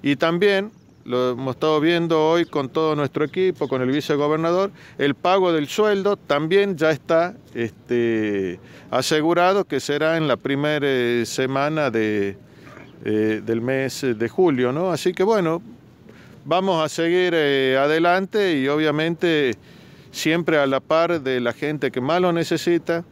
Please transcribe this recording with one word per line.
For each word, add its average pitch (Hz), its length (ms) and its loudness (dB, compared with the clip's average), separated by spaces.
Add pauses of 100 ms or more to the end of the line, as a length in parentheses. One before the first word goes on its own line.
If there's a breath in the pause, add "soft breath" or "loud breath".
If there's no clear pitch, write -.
y 143 140 0
también 196 540 0 (340)
lo 123 260 0
hemos 127 240 -6
estado 156 240 0
viendo 165 500 2
hoy 170 160 2
con 139 240 -4
todo 156 260 0
nuestro 147 300 -2
equipo, 175 420 -2
con 131 140 -2
el 127 80 0
vicegobernador, 160 800 0 (260 loud breath)
el 143 180 0
pago 185 360 2
del 151 160 0
sueldo 202 500 0
también 170 600 0
ya 156 140 2
está, 165 420 0 (220)
este, 110 1040 -2 (320 loud breath)
asegurado, 170 760 2
que 139 140 -4
será 156 380 -2
en 156 100 0
la 120 100 2
primera, 143 500 -2
eh, 120 380 0
semana 139 640 -2
de, 107 480 -2 (680 loud breath)
eh, 107 400 0
del 113 180 -2
mes 135 440 -4 (100)
de 113 140 -4
julio, 131 420 2
¿no? 175 200 -2
Así 175 220 -2
que 185 100 -2
bueno, 190 380 0 (840 loud breath)
vamos 170 380 0
a 151 60 -2
seguir, 170 440 0
eh, 135 480 2
adelante 175 760 2
y 131 80 0
obviamente 156 880 0 (560 loud breath)
siempre 160 480 0
a 139 80 2
la 135 140 0
par 165 400 0
de 127 180 -2
la 117 140 0
gente 143 360 -4
que 123 120 -4
más 160 200 0
lo 180 100 2
necesita 170 800 -2